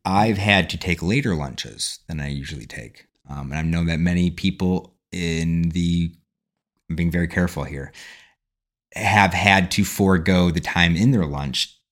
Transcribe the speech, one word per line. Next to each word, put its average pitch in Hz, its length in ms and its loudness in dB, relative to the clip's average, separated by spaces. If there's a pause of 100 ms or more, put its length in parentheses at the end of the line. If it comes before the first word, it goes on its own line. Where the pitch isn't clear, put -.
I've 101 320 2
had 98 320 2
to 90 80 -8
take 85 260 -4
later 110 320 0
lunches 65 720 -10
than 78 140 -8
I 71 80 -6
usually 71 380 -10
take. - 400 -18 (220)
Um, 69 220 -10
and 73 40 -8
I 78 80 -4
know 82 220 0
that 80 140 -2
many 87 320 2
people 92 640 -2 (160)
in 85 600 -2
the, 85 420 0 (760)
I'm 82 60 -6
being 85 160 0
very 87 160 0
careful 85 380 -2
here, 71 260 -12 (1040)
have 98 380 4
had 95 380 4
to 104 120 2
forego 90 680 2
the 82 80 0
time 85 360 2
in 107 140 4
their 104 160 2
lunch 71 500 -6 (160)